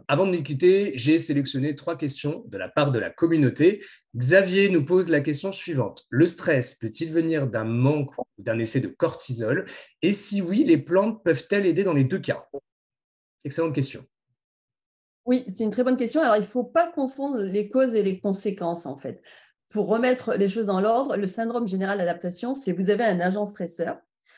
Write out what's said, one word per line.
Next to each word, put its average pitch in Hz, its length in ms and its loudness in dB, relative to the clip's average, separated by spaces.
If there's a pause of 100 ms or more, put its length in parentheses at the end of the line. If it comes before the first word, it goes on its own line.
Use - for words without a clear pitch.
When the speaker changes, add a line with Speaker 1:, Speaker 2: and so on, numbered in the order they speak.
Speaker 1:
Avant 165 180 0
de 180 100 0
nous 160 60 -4
quitter, 180 520 2
j'ai 139 240 2
sélectionné 143 560 -2
trois 170 220 -8
questions 151 500 -6
de 98 120 -12
la 92 100 -8
part 143 240 2
de 117 60 0
la 90 100 -2
communauté. 165 720 4 (320)
Xavier 185 540 4
nous 165 160 2
pose 180 240 2
la 147 140 2
question 156 300 -4
suivante. 135 580 -6
Le 143 160 4
stress 151 480 0
peut-il 156 360 -8
venir 160 360 0
d'un 110 180 -4
manque 135 540 0
ou - 240 -14
d'un 113 160 -2
excès 117 220 -2
de 101 80 -2
cortisol ? 127 760 -2 (380)
Et 185 100 2
si 202 300 -2
oui, 202 220 2
les 165 120 6
plantes 190 480 0
peuvent-elles 190 400 0
aider 170 180 2
dans 180 120 0
les 135 100 4
deux 143 160 0
cas ? - 260 -6 (960)
Excellente 156 320 -2
question. 131 300 -4 (1200)
Speaker 2:
Oui, 254 200 2 (100)
c'est - 80 -4
une 220 80 0
très 247 140 0
bonne 254 120 2
question. 254 240 0
Alors, 247 140 4
il 202 100 2
faut 247 200 -4
pas 339 260 2
confondre 269 480 -4
les 202 300 -2
causes 254 260 2
et 208 80 4
les 190 160 -2
conséquences, 190 680 -4
en 135 120 -10
fait. - 240 -12 (460)
Pour 202 180 -2
remettre 240 480 2
les 196 140 2
choses 208 180 -2
dans 185 140 0
l'ordre, 233 360 2
le 196 120 -2
syndrome 233 400 -4
général 190 300 -2
d'adaptation, 180 580 -4
c'est 190 160 -4
vous 185 180 0
avez 214 140 2
un 180 160 2
agent 196 260 0
stresseur. 175 540 -8 (360)